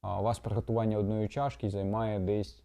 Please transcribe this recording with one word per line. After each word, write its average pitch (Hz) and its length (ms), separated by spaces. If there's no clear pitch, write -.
А 95 180
у 98 40
вас 113 160
приготування 110 580
одної 104 300
чашки 135 420
займає 101 500
десь 101 460